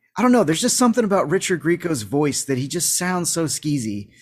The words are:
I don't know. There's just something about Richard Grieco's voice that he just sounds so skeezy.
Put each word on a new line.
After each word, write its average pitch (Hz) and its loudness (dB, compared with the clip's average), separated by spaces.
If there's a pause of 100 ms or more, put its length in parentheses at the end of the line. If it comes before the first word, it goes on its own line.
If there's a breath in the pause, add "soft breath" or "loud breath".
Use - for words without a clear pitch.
(180)
I - 0
don't 247 6
know. 240 6
There's 160 2
just 240 0
something 247 4
about 180 0
Richard 180 0
Grieco's 165 0
voice 139 -2
that 131 -2
he 135 -4
just 165 -2
sounds 180 -2
so 165 -2
skeezy. 117 -4 (100)